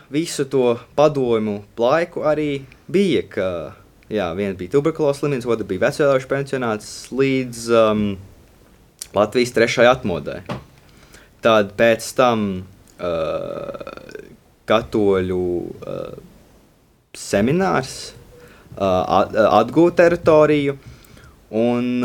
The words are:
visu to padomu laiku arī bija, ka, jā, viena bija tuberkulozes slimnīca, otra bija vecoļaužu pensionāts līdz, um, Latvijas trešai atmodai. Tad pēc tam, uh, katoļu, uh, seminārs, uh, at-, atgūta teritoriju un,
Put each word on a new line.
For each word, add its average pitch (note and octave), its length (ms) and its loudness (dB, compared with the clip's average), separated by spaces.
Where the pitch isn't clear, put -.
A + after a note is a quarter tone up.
visu D#3 400 -4
to B2 220 2
padomu A#2 640 2
laiku D#3 480 0
arī D3 380 -2
bija, E3 400 2
ka, F#2 180 -2
jā, G2+ 240 -2
viena G2 240 -4
bija F2+ 160 -6
tuberkulozes C#3+ 480 0
slimnīca, C3 240 -4
otra A2+ 220 -2
bija F#2+ 180 -2
vecoļaužu C#3 400 0
pensionāts C3 600 -4
līdz, B2+ 560 -2
um, G#2+ 380 4
Latvijas G#2+ 400 0
trešai A#2 360 4
atmodai. F2+ 520 -2
Tad G#2+ 360 4
pēc A2+ 280 2
tam, A#2 260 2
uh, - 1300 -8
katoļu, G2 760 2
uh, - 520 -10
seminārs, D3 800 -2
uh, F#2+ 80 -4
at-, - 160 -2
atgūta E3+ 420 4
teritoriju D3+ 720 4
un, A#2+ 400 0